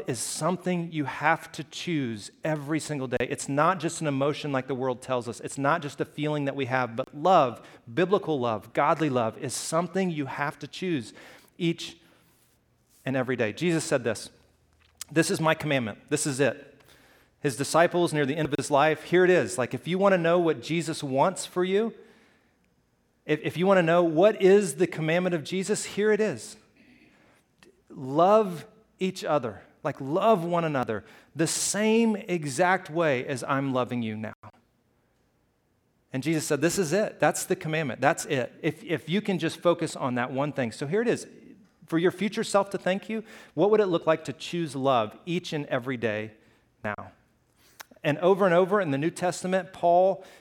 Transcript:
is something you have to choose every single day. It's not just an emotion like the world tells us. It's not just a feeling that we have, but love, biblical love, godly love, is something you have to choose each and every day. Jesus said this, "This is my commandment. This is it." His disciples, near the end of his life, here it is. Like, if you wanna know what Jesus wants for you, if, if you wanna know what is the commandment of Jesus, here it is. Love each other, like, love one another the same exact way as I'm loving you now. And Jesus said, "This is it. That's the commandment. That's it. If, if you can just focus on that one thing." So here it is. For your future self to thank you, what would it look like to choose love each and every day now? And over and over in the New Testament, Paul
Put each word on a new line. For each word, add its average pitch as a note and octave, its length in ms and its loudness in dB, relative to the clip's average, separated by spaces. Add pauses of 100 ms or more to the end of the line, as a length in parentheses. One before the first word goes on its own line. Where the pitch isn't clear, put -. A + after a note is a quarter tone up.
is B2 120 -4
something F3 720 -4
you D3+ 140 -4
have D3+ 480 0
to D#3+ 100 -10
choose B2 680 -6 (120)
every D3+ 380 -2
single C3+ 260 -6
day. B2 220 0
It's - 180 -6
not D#3 320 2
just E3+ 220 -6
an D#3+ 60 -2
emotion C#3+ 440 -2
like C3 160 -2
the C#3 80 -4
world B2+ 260 -4
tells B2 280 -4
us. G#2+ 100 -10
It's - 180 -10
not D3 240 2
just C#3+ 200 -10
a C#3+ 40 -2
feeling D3+ 400 -4
that C3+ 120 -4
we C#3 80 -2
have, B2 320 -2
but - 180 -8
love, D3 460 4 (300)
biblical E3 500 0
love, A2+ 320 -4
godly D#3 360 2
love, A#2 280 0
is C3 160 -6
something F3+ 560 -2
you D3 160 -4
have C#3+ 340 -6
to C#3+ 80 -12
choose E3 460 -4 (440)
each E3+ 380 -4 (1120)
and C3+ 100 -2
every C3 220 0
day. A2 160 0
Jesus E3 320 0
said B2+ 180 0
this, A2 260 -4 (800)
"This D#3 220 2
is G3 80 0
my D#3+ 140 2
commandment. C3+ 460 -2 (100)
This D#3 180 -2
is C3+ 140 -2
it." B2+ 240 2 (720)
His D3 160 -2
disciples, E3+ 560 2
near D3+ 140 0
the C3+ 100 -2
end D3+ 140 -2
of C#3 80 -2
his C#3 120 -6
life, D3+ 340 2
here F3+ 200 4
it F3+ 60 6
is. D3 280 2
Like, A#2+ 160 -2
if C3 140 -10
you F3 100 -2
wanna F#3+ 200 4
know E3+ 220 4
what D#3 220 0
Jesus D3 400 -4
wants D3 440 0
for F3+ 180 -2
you, G#3 300 0 (1300)
if, D3+ 180 0
if D3 140 -6
you F3 80 0
wanna F#3+ 180 6
know E3+ 200 4
what F#3+ 380 4
is F#3+ 340 6
the E3+ 120 2
commandment F3 480 0
of D3 100 -6
Jesus, F#3+ 400 -4
here G#3+ 260 0
it G#3 80 4
is. F3+ 380 -4 (1300)
Love E3+ 760 2 (340)
each F#3 240 -4
other, C3 380 -2 (220)
like, C#3+ 180 -4
love F3+ 420 2
one E3+ 220 0
another A#2+ 400 -2 (300)
the D#3+ 100 2
same A3 680 2
exact F3+ 760 0
way D3+ 380 0
as B2+ 160 -6
I'm C#3 280 -2
loving B2 300 -2
you A2 160 -6
now. G#2+ 160 -10 (1800)
And C3 120 -4
Jesus D#3 240 -2
said, C#3 140 0
"This E3+ 180 2
is D#3 120 0
it. G3+ 280 -2
That's - 260 0
the F3+ 100 0
commandment. D#3 460 -4
That's D#3 240 2
it. C3 260 -2 (120)
If, D#3 200 -2
if - 240 -4
you F#3 140 0
can G3+ 160 -2
just D#3+ 220 -2
focus E3 360 2
on B2+ 200 -4
that B2 160 -2
one C3+ 200 -2
thing." A#2+ 200 -2
So C#3+ 160 -8
here G3+ 160 0
it A#3+ 40 0
is. F3 200 -2 (580)
For E3 140 0
your F3+ 100 4
future G#3 340 -2
self G3+ 280 0
to F#3 80 -4
thank F#3+ 280 -2
you, A3 160 -6 (300)
what F3+ 160 4
would G#3+ 100 6
it G#3+ 60 4
look E3 220 0
like D#3+ 180 2
to C3+ 80 -6
choose E3 420 -6
love B2+ 400 2 (120)
each F3 260 -4
and D3 140 -4
every C3 300 -4
day A2 340 -4 (520)
now? G2+ 280 -8 (920)
And D3 160 0
over F#3 260 4
and F3 100 4
over F#3+ 260 4
in D#3+ 100 -2
the C3+ 60 0
New D#3 120 -2
Testament, F3+ 640 -4
Paul F#3 500 4 (180)